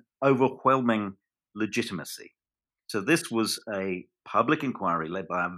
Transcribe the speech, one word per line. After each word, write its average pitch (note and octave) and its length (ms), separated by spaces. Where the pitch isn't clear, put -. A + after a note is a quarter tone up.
overwhelming B2 920
legitimacy. G#2 800
So G#2+ 160
this D3 300
was A2 280
a F#2+ 320
public C#3 400
inquiry F2 460
led F2+ 180
by F2+ 180
a F2 120